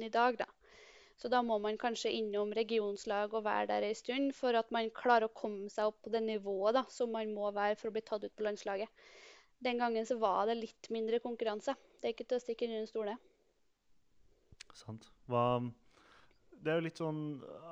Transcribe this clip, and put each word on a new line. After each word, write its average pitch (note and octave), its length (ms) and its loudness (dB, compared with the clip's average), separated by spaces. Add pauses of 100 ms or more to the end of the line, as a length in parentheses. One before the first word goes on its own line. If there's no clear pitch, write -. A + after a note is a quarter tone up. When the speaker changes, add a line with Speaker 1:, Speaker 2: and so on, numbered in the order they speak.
Speaker 1:
i A3+ 100 -6
dag A#3 260 4
da. - 100 -4 (680)
Så B3 120 -8
da B3 140 4
må A3+ 180 2
man G#3+ 160 0
kanskje A3+ 360 -2
innom G#3 440 0
regionslag G#3 800 0
og G#3+ 100 -2
være G#3 240 2
der G#3 200 2
en G#3+ 80 -2
stund C4+ 380 0
for B3 220 2
at A3+ 160 2
man A3+ 180 0
klarer A3+ 380 6
å - 80 -8
komme G#3 320 -6
seg G#3+ 220 0
opp - 120 -12
på G#3 100 -8
det A3+ 120 2
nivået G3+ 520 2
da, B3+ 120 4
som A#3 240 -2
man A3 220 -2
må G#3 180 -2
være G#3 240 2
for A#3 140 -6
å - 20 -10
bli A3 120 -2
tatt G#3 200 -6
ut - 120 -8
på G#3+ 100 -2
landslaget. G#3 420 -4 (720)
Den A#3+ 200 0
gangen A3+ 280 2
så B3 80 2
var G3+ 320 4
det A#3 80 2
litt - 320 -10
mindre A3+ 320 0
konkurranse. A3+ 540 -2 (260)
Det A#3+ 80 -2
er A#3 60 -2
ikke A#3 140 -8
til B3 100 0
å - 60 -8
stikke A#3 240 -2
under A3 120 -2
en A3 80 -4
stol, G#3+ 240 -4
det. B3 60 -8 (1600)
Speaker 2:
Sant. A2 240 -14 (240)
Hva, A#2+ 140 4 (1120)
det D#3 200 -2
er E3+ 80 4
jo E3 60 -2
litt D#3+ 140 -6
sånn, D#3 200 -2 (520)